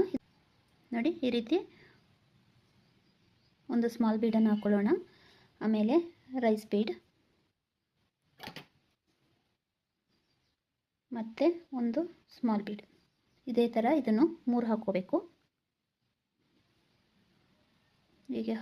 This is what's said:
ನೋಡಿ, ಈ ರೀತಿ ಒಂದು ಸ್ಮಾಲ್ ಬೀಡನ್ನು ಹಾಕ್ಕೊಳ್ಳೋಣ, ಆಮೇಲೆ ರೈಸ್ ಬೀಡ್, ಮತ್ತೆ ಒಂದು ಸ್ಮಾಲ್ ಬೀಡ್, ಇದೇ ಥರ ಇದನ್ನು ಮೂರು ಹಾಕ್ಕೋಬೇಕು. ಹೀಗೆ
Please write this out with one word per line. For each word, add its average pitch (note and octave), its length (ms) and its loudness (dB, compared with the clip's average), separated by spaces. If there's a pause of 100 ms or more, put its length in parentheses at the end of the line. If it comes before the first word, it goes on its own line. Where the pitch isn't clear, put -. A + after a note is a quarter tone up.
(920)
ನೋಡಿ, A#3+ 200 0 (140)
ಈ B3 100 2
ರೀತಿ A#3+ 240 0 (2000)
ಒಂದು A#3 260 0
ಸ್ಮಾಲ್ A3 280 0
ಬೀಡನ್ನು A3 300 4
ಹಾಕ್ಕೊಳ್ಳೋಣ, G#3 360 2 (720)
ಆಮೇಲೆ G#3+ 340 2 (500)
ರೈಸ್ G#3+ 260 2
ಬೀಡ್, G#3+ 200 0 (4000)
ಮತ್ತೆ A3+ 340 -2 (340)
ಒಂದು A#3+ 220 0 (360)
ಸ್ಮಾಲ್ G#3+ 300 0
ಬೀಡ್, G#3 160 -10 (640)
ಇದೇ A#3+ 180 2 (100)
ಥರ A3+ 100 2 (140)
ಇದನ್ನು A3+ 260 2 (260)
ಮೂರು A#3+ 200 0
ಹಾಕ್ಕೋಬೇಕು. G3 460 -2 (3000)
ಹೀಗೆ A3+ 320 -4